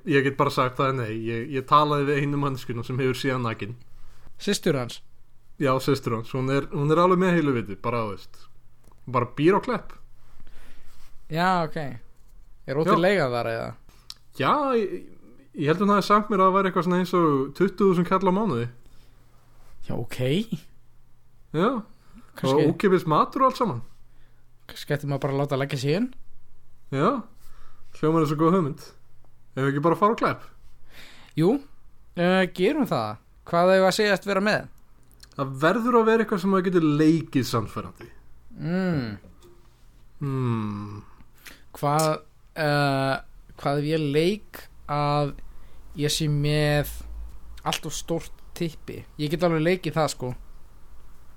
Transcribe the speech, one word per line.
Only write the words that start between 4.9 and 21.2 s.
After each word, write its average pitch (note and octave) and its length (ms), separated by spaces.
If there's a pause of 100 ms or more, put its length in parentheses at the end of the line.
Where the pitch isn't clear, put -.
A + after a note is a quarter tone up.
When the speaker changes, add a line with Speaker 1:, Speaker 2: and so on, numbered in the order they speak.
Speaker 1:
Já, C3+ 240
systur B2+ 400
hans, A2+ 180
hún C3 160
er, C#3 160
hún D3 240
er D#3+ 100
alveg F3+ 200
með F3+ 180
heilu D3 160
viti, G2+ 240
bara, A#2 240
þú G#2+ 80
veist, - 300 (640)
bara A#2+ 280
býr E3 260
á - 40
Klepp. - 340 (1300)
Speaker 2:
Já, E3 220 (140)
ok. D#3+ 160 (840)
Er C3+ 140
ótil F3 200
Speaker 1:
Já. E3+ 40
Speaker 2:
leiga F3+ 280
þar A#2 200
eða? A#2+ 200 (640)
Speaker 1:
Já, C3 180 (220)
ég, G#3 340 (480)
ég D3+ 160
held F3 80
að G#3 60
hún G3+ 100
hafi G3 140
sagt G#3 200
mér F#3+ 140
að F#3+ 60
það F#3 80
væri F#3 120
eitthvað F3 160
svona F3+ 160
eins F3 140
og E3 160 (240)
tuttugu G3 400
þúsund E3+ 140
kall F#3+ 200
á F3+ 60
mánuði. D3+ 320 (1200)
Speaker 2:
Já, - 80
ok. - 240 (1400)